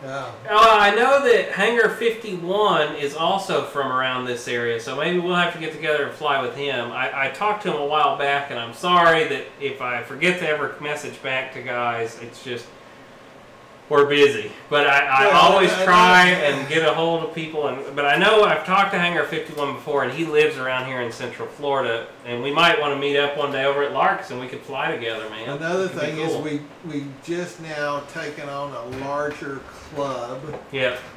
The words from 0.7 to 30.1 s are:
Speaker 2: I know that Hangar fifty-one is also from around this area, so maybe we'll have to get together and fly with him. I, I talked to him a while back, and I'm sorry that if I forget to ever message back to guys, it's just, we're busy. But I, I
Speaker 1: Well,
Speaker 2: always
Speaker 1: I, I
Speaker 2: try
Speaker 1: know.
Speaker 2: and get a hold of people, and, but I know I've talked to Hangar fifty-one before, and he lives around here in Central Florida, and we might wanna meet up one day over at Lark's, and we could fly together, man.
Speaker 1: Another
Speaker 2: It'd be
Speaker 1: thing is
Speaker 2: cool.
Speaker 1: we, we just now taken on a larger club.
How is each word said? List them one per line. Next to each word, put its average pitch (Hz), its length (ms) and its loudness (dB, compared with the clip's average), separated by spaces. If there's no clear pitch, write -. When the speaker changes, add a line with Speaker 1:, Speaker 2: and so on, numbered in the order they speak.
Speaker 2:
I 202 160 6
know 262 320 6
that 214 260 4
Hangar 226 360 4
fifty-one 190 1080 0
is 143 200 -4
also 165 480 0
from 135 260 -4
around 127 360 -2
this 120 200 -6
area, 117 320 -2
so 131 160 -8
maybe 165 240 0
we'll 175 160 -2
have 170 200 0
to 165 40 -12
get 160 140 -6
together 151 320 -2
and 120 80 -6
fly 139 300 -2
with 120 120 -6
him. 127 380 -6
I, 135 360 -4
I - 20 -4
talked 208 320 -2
to 185 100 -2
him 147 80 -4
a 143 60 -2
while 147 320 2
back, 139 320 0
and 120 100 -6
I'm 120 140 -10
sorry 165 540 4
that 127 160 -4
if 135 220 -6
I 123 220 -4
forget 165 380 -2
to 165 80 -2
ever 147 340 -2
message 147 400 -8
back 131 320 -4
to 127 80 -12
guys, 120 580 -4
it's 120 240 -16
just, 120 220 -10
we're 143 160 6
busy. 143 460 4
But 143 180 2
I, 139 200 4
I 135 220 4
Speaker 1:
Well, 170 120 6
Speaker 2:
always 190 200 6
Speaker 1:
I, 185 100 -2
I - 20 4
Speaker 2:
try 180 460 8
Speaker 1:
know. - 100 2
Speaker 2:
and 139 280 0
get 160 180 2
a 147 60 4
hold 165 320 0
of - 100 -8
people, 156 340 -4
and, 139 280 -8
but 143 80 -2
I 143 140 4
know 208 260 6
I've 156 220 0
talked 190 260 2
to 190 60 -2
Hangar 175 260 0
fifty-one 147 520 -6
before, 139 280 -2
and 123 80 -4
he 165 140 -4
lives 151 320 2
around 127 280 -4
here 131 140 -6
in 117 100 -4
Central 117 380 -10
Florida, 127 580 -2
and 120 160 -6
we 139 100 -4
might 165 260 4
wanna 143 200 -2
meet 143 200 0
up 143 200 0
one 143 120 -2
day 135 140 -2
over 139 180 2
at 135 120 -2
Lark's, 180 360 0
and 127 100 -8
we 127 60 -10
could - 140 -12
fly 147 340 -6
together, 113 360 -8
man. 110 180 -10
Speaker 1:
Another 165 360 -4
Speaker 2:
It'd 180 100 -6
be 170 60 -8
Speaker 1:
thing 156 180 -4
is 160 140 -4
Speaker 2:
cool. 139 100 -4
Speaker 1:
we, 147 180 -6
we 143 200 -8
just 175 380 -8
now 147 380 -6
taken 151 380 -10
on 139 240 -8
a 127 320 -10
larger 143 540 -6
club. 131 460 -6